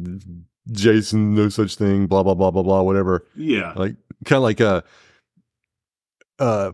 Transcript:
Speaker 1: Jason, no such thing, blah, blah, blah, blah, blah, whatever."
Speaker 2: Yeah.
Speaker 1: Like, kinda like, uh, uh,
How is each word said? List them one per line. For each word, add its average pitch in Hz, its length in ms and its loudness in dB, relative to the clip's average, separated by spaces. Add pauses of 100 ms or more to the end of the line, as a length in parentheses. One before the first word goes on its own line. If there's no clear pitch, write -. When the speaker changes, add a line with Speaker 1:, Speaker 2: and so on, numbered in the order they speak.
(720)
Speaker 1:
Jason, 107 640 2
no 104 140 2
such 101 260 -2
thing, 98 320 0
blah, 98 160 2
blah, 95 100 2
blah, 92 160 2
blah, 92 140 0
blah, 95 180 2
whatever." 95 540 0
Speaker 2:
Yeah. 104 400 -4
Speaker 1:
Like, 95 200 -4 (300)
kinda 139 140 2
like, 113 220 0
uh, 98 200 2 (1600)
uh, 104 340 0